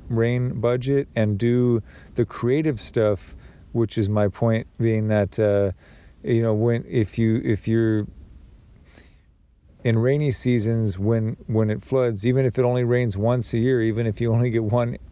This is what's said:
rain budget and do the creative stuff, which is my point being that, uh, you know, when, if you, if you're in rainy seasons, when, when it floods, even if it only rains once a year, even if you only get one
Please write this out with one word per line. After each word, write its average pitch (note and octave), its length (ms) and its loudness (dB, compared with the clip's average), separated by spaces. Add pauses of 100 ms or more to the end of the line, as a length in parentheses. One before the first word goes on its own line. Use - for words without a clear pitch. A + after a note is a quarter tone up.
rain B2 520 0
budget B2+ 540 0
and G#2+ 240 0
do A#2+ 420 2 (360)
the - 80 2
creative C#3 560 -2
stuff, - 560 -2 (340)
which A#2 260 -2
is G#2 120 0
my G#2 180 2
point A2+ 400 0 (120)
being A2 300 0
that, G#2 300 0
uh, G2+ 320 2 (540)
you A#2 180 0
know, A2+ 120 2
when, A#2 340 0
if A2+ 300 -2
you, A2+ 260 2
if G#2+ 240 -2
you're A2 380 2 (1800)
in A2+ 140 2
rainy C#3 320 2
seasons, A2+ 680 0
when, A2 380 -2 (100)
when A2 240 0
it G#2+ 100 -4
floods, A#2 460 -2
even B2+ 180 2
if B2 140 -2
it B2+ 60 4
only B2 200 0
rains A#2+ 320 0
once A#2 380 -2
a A#2 40 0
year, B2 220 2
even A2+ 260 0
if G#2+ 140 -4
you A#2 120 0
only A#2+ 180 2
get A2+ 140 0
one A#2 320 0 (160)